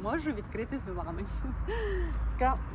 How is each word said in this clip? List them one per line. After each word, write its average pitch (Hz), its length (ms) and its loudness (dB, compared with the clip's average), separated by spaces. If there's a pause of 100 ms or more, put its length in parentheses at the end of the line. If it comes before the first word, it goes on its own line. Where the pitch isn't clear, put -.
Можу 294 280 0
відкрити 226 480 -4
з 240 100 -6
вами. 175 360 -4 (540)
<laughs> 381 600 2
Така, 254 200 6 (160)